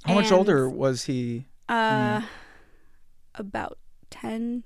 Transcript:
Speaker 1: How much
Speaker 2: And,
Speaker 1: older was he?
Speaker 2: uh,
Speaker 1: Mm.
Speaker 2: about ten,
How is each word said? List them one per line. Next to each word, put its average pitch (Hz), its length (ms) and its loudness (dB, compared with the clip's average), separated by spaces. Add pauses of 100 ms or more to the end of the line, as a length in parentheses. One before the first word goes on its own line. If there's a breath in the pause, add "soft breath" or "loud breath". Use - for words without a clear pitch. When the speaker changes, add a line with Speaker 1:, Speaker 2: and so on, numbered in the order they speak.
Speaker 1:
How 165 80 2
much 202 140 4
Speaker 2:
And, 208 80 6
Speaker 1:
older 170 340 4
was 135 360 -2
he? 123 420 -4 (200)
Speaker 2:
uh, 220 540 0
Speaker 1:
Mm. - 20 -6 (1120 loud breath)
Speaker 2:
about - 420 -10 (320)
ten, 233 560 -8